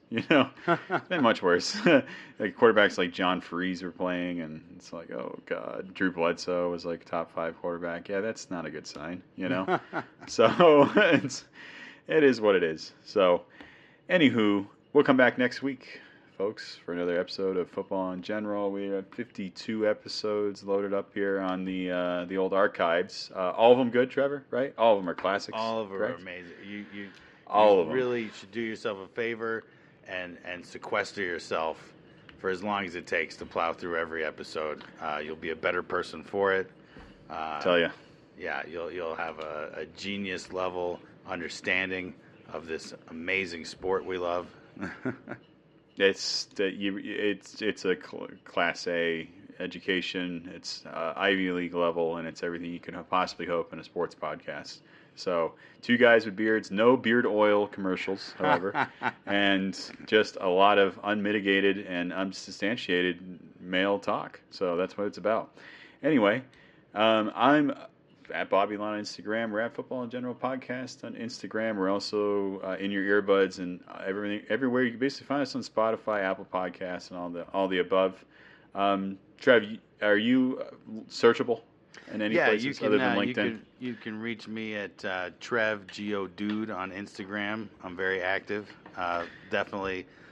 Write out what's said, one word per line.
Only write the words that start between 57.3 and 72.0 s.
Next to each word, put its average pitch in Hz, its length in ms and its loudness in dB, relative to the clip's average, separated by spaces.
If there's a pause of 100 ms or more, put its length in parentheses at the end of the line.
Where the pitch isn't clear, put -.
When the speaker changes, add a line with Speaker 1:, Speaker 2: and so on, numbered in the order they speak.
Speaker 1:
commercials, 95 720 -4
however, 131 480 0 (200)
Speaker 2:
<laughs> - 180 -6
Speaker 1:
and 98 520 2 (300)
just 107 320 4
a 95 100 0
lot 98 300 8
of 98 240 4
unmitigated 98 800 2
and 87 280 -4
unsubstantiated 92 1300 -2 (200)
male 95 400 0
talk. - 400 -6 (100)
So 87 280 -2
that's 92 200 -2
what 104 100 -2
it's 101 100 -8
about. 101 340 -2 (500)
Anyway, 127 400 4 (540)
um, 107 400 4
I'm 139 400 4 (580)
at 85 160 -4
Bobby 101 280 2
Lon 107 160 -4
on 104 100 -6
Instagram. 110 480 -6
We're 104 80 -2
at 113 160 -4
Football 127 280 -8
in 117 60 -8
General 123 240 -8
Podcast 127 720 -8
on 120 120 -12
Instagram. 110 600 -4
We're 95 140 2
also, 101 720 0